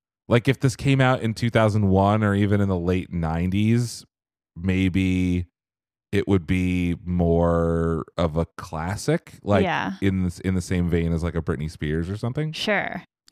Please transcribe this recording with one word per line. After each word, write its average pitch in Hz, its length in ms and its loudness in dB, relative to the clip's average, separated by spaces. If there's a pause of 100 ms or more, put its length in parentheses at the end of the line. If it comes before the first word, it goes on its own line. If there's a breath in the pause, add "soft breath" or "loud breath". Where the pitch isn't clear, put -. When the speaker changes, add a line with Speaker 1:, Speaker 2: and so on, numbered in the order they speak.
(280)
Speaker 1:
Like, 117 200 2
if 131 100 2
this 131 160 0
came 139 260 2
out 131 220 2
in 113 120 -2
two 117 160 -2
thousand 107 380 4
one 98 360 4
or 101 100 2
even 101 260 2
in 98 80 2
the 92 100 0
late 90 340 -2
nineties, 92 920 0 (520)
maybe 90 880 0 (680)
it 98 140 0
would 92 180 2
be 90 600 0
more 85 1000 0 (120)
of 82 200 -2
a 82 80 0 (120)
classic, 95 800 -6 (100)
like, 98 180 2
Speaker 2:
Yeah. 147 300 -4 (100)
Speaker 1:
in 95 220 0
the, 90 200 -4
in 92 120 -2
the 90 40 -2
same 87 280 -2
vein 82 240 0
as, 80 100 -2
like, 82 140 -4
a 82 40 -2
Britney 78 300 -4
Spears 80 400 -4
or 101 60 -8
something. 131 340 -6
Speaker 2:
Sure. 185 540 -6 (280)